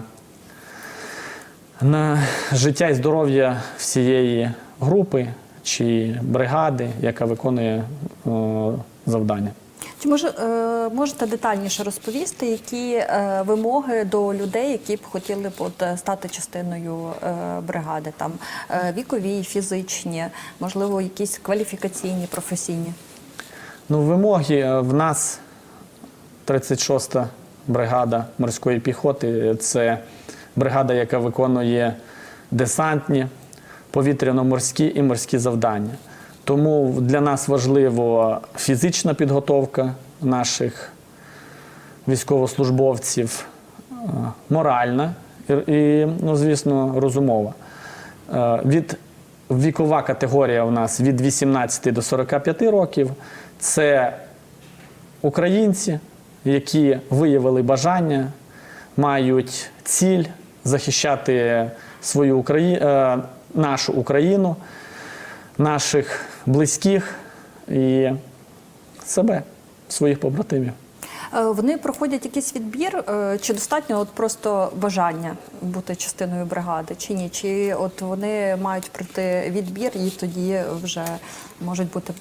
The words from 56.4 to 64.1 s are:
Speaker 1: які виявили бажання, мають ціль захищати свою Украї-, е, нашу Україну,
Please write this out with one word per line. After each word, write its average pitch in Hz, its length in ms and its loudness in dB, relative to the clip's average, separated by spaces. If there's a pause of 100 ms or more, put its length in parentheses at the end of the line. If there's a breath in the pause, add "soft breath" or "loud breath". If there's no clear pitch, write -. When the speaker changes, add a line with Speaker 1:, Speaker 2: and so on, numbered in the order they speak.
Speaker 1:
які 139 540 4 (100)
виявили 131 520 4
бажання, 139 640 2 (720 loud breath)
мають 131 720 2 (140)
ціль 185 400 2 (400)
захищати 127 1000 2 (360 loud breath)
свою 139 360 4
Украї-, 156 440 2
е, 135 360 4 (360)
нашу 143 400 0
Україну, 165 640 2 (1040 loud breath)